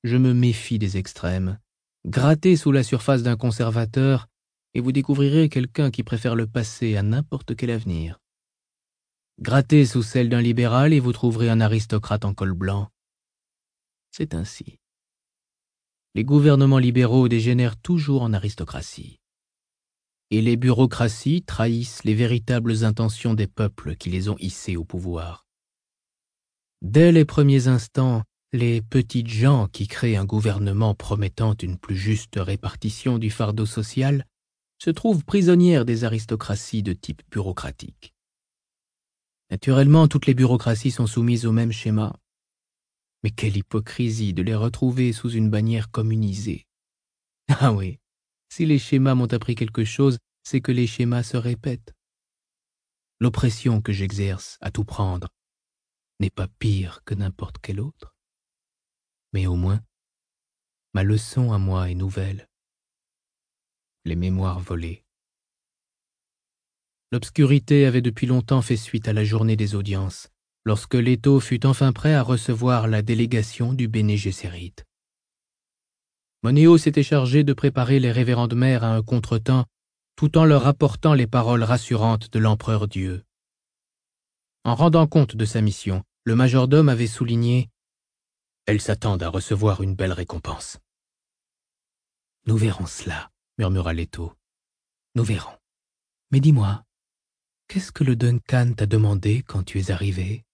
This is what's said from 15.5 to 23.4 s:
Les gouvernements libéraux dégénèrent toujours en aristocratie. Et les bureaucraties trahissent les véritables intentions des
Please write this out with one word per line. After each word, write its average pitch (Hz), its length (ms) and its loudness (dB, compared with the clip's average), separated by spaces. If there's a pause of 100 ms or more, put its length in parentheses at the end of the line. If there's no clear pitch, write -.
Les 107 100 -2
gouvernements 139 540 6
libéraux 123 500 4
dégénèrent 120 480 0
toujours 143 460 -2
en 113 100 -2
aristocratie. - 880 -8 (1080)
Et 107 100 2
les 117 160 2
bureaucraties 123 840 0
trahissent 117 640 -4
les 110 100 0
véritables 117 720 0
intentions 110 480 -2
des 104 120 0